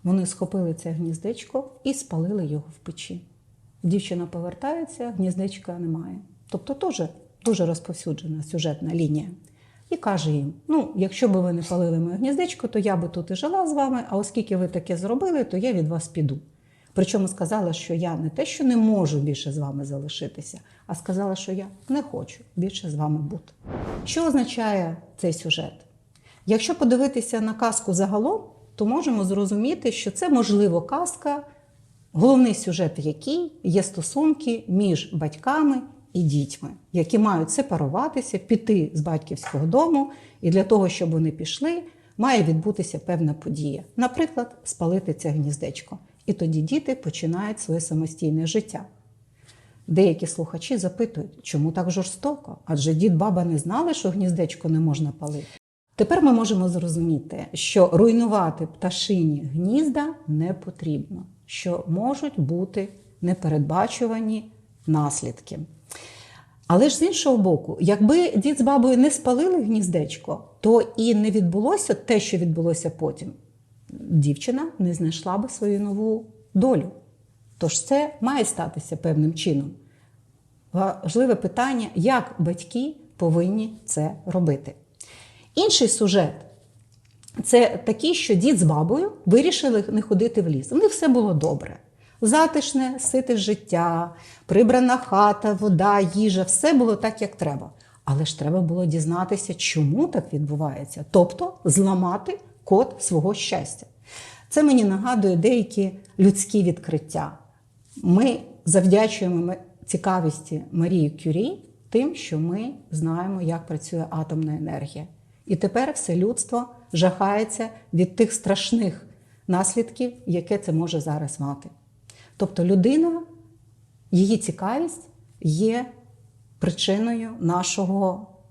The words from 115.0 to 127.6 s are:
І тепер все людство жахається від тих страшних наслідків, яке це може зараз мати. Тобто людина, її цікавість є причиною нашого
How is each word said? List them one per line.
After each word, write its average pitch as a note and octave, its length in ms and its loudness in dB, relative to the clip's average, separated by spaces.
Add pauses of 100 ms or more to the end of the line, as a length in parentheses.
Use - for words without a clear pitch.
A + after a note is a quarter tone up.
І F#3 100 0
тепер A#3+ 360 0
все E3+ 240 -4
людство A#3+ 520 -2 (240)
жахається G3+ 760 0 (260)
від F3+ 220 2
тих A3 160 2
страшних G3 720 -2 (400)
наслідків, A#3 640 0 (140)
яке F3 320 0
це E3+ 140 -4
може D#3+ 280 0
зараз D3+ 400 -6
мати. C#3 280 -8 (680)
Тобто F#3 280 -2
людина, C#4+ 580 4 (880)
її G3 280 4
цікавість A#3 680 -6 (320)
є A3 460 0 (720)
причиною A3+ 720 -2 (100)
нашого F#3+ 840 0 (240)